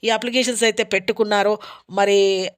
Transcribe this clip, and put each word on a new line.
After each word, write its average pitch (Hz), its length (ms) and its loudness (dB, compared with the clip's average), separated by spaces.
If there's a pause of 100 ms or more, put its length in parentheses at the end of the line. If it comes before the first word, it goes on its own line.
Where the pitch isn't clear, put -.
ఈ 226 100 0
అప్లికేషన్స్ 240 540 -2
అయితే 220 160 -2 (100)
పెట్టుకున్నారో 208 580 0 (460)
మరి 202 180 4 (400)